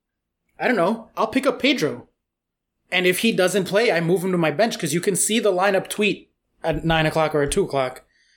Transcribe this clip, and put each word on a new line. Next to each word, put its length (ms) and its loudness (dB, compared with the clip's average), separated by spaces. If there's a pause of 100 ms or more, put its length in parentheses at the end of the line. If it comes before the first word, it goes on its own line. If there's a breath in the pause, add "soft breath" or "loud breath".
(600)
I 80 0
don't 80 2
know, 400 0
I'll 100 0
pick 200 0
up 140 0
Pedro. 460 -2 (840)
And 140 2
if 140 0
he 120 2
doesn't 320 2
play, 260 0
I 100 2
move 240 0
him 80 -2
to 60 2
my 140 2
bench 260 0
'cause 160 -4
you 60 0
can 160 0
see 240 0
the 120 2
lineup 360 0
tweet 420 -2 (320)
at 220 -2
nine 220 2
o'clock 280 0
or 80 2
at 80 0
two 140 0
o'clock. 400 -4 (320 soft breath)